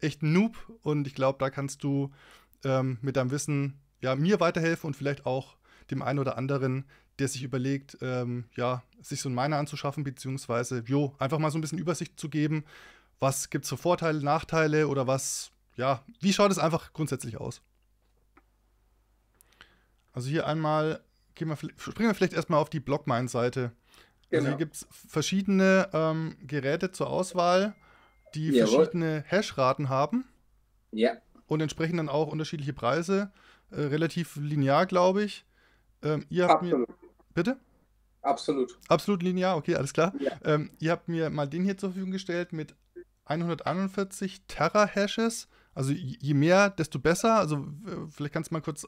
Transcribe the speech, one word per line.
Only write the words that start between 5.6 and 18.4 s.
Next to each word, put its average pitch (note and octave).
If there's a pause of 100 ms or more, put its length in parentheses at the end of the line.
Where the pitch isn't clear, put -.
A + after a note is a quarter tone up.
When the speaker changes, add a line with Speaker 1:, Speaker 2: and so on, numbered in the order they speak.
Speaker 1:
dem C3+
einen C3+
oder C3
anderen, C3+ (320)
der C#3
sich C3
überlegt, C3+
ähm, B2 (100)
ja, B2 (200)
sich -
so C#3+
einen B2
Miner C#3+
anzuschaffen, D3
beziehungsweise, B2+
jo, C#3
einfach C#3
mal D#3
so D#3
ein -
bisschen D#3
Übersicht D#3+
zu D#3
geben, D3+ (560)
was -
gibt's C#3+
für C3+
Vorteile, E3
Nachteile D#3
oder C#3
was, - (240)
ja, B2+ (180)
wie F#3+
schaut G3+
es F#3
einfach D#3+
grundsätzlich B2+
aus? - (2500)